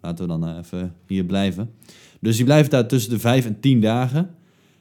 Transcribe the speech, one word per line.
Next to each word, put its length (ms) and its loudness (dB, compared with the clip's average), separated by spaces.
Laten 240 -8
we 140 -4
dan, 100 -4
eh, 100 -10
even 360 -10
hier 180 -2
blijven." 460 -2
Dus 160 0
die 80 0
blijven 260 6
daar 160 2
tussen 240 0
de 80 -2
vijf 280 2
en 140 -6
tien 200 4
dagen. 540 0